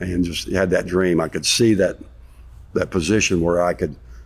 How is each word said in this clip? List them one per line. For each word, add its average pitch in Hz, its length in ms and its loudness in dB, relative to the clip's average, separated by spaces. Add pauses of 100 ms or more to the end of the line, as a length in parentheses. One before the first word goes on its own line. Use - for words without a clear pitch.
and 90 220 -2
just 87 260 -6
had 92 220 0
that 87 160 0
dream. 90 320 2
I 80 100 0
could 76 180 -6
see 117 280 4
that, 92 220 2 (800)
that 92 160 -2
position 92 500 0
where 87 220 2
I 87 100 2
could, 80 240 -4 (300)